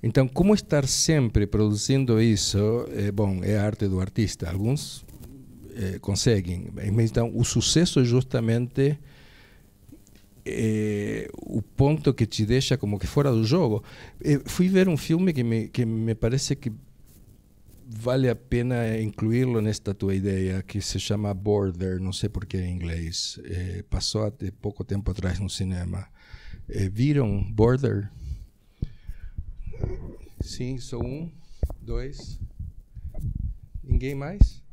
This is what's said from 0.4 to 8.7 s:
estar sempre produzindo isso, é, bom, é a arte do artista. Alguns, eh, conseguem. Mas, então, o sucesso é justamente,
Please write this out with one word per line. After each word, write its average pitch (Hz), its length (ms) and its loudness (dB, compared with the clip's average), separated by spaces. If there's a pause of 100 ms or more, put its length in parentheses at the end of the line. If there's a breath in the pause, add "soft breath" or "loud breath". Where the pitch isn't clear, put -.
estar 143 340 2
sempre 120 580 4
produzindo 110 760 4
isso, 110 680 2
é, 101 220 -2
bom, 98 320 0
é 104 140 2
a 101 80 2
arte 107 200 -2
do 92 140 0
artista. 95 500 -2
Alguns, 110 540 -2 (720)
eh, 95 260 -4
conseguem. 92 680 0 (220)
Mas, 113 200 4
então, 117 240 0
o 117 100 2
sucesso 151 560 2
é 127 40 6
justamente, 123 920 2 (1400 loud breath)